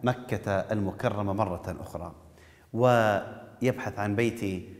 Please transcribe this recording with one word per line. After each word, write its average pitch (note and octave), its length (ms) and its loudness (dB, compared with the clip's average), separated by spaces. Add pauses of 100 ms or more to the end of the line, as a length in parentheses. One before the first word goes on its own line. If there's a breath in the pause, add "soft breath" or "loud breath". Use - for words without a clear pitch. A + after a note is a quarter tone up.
مكة A2+ 480 -2
المكرمة G2+ 800 0
مرة F#2 460 -2
أخرى، - 320 -10 (640 loud breath)
ويبحث A#2 1300 2
عن G#2 160 0
بيت G2+ 480 -2 (160)